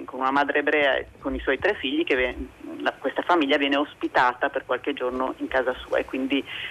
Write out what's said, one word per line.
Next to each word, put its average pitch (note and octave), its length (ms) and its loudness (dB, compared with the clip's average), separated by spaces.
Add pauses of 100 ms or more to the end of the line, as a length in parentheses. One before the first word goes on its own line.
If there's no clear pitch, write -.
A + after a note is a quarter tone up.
con C3 160 -10
una C3 100 2
madre C#3+ 300 4
ebrea C#3+ 360 4
e B2+ 100 -4 (120)
con C3+ 160 -4
i C3 60 -4
suoi C3+ 180 0
tre G#3 160 2
figli, D3 300 -2
che D3+ 100 2
ve-, B2+ 220 0 (420)
la, B2+ 140 0
questa C3+ 300 -4
famiglia D3+ 340 4
viene C#3+ 200 2
ospitata C#3 760 0
per - 140 -4
qualche C3 300 -2
giorno B2+ 440 -2
in - 100 -6
casa B2+ 260 0
sua, - 240 -2
e C3 60 0
quindi C3+ 380 -2 (280)